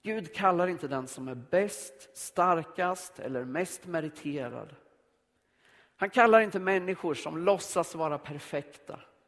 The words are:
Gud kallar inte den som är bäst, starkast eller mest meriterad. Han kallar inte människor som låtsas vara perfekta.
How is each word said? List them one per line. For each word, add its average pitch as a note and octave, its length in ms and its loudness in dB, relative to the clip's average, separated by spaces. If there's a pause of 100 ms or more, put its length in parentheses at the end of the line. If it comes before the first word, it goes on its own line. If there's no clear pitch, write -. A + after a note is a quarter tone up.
Gud G#3+ 340 -6
kallar F3+ 320 4
inte E3+ 200 -4
den C3 200 -4
som C3 200 -10
är B2+ 80 -8
bäst, - 800 -4
starkast F3+ 1000 0
eller B2+ 260 -6
mest D#3+ 400 -6
meriterad. C#3+ 920 -8 (1200)
Han G3 140 -2
kallar A3+ 320 8
inte G3 180 -2
människor F#3 540 0
som D3+ 240 -6
låtsas F3 580 0
vara D#3 220 -2
perfekta. - 840 -10 (280)